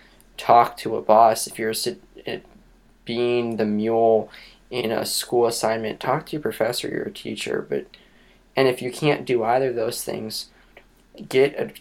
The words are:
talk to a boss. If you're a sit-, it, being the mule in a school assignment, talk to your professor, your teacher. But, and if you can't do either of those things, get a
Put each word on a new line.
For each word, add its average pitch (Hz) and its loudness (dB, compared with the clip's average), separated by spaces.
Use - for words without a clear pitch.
talk - 4
to 113 -6
a 113 -4
boss. 110 6
If - -14
you're 110 -4
a 110 -4
sit-, - -6
it, - -10
being 120 -2
the 110 0
mule 110 2
in 110 -4
a 104 -4
school - 2
assignment, 113 -2
talk 143 -2
to - -16
your 151 -6
professor, 117 -2
your - -4
teacher. - -8
But, 69 -6
and 135 4
if 127 0
you 123 -6
can't 139 0
do 123 0
either 127 2
of 117 -4
those 117 -4
things, - -8
get 139 2
a 113 -6